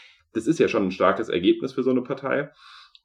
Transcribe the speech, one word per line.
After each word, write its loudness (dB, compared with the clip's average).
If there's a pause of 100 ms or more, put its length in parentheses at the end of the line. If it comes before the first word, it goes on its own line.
(320)
Das -6
ist 2
ja 4
schon 0
ein 0
starkes 0
Ergebnis 0
für -2
so 0
eine 2
Partei. -4 (540)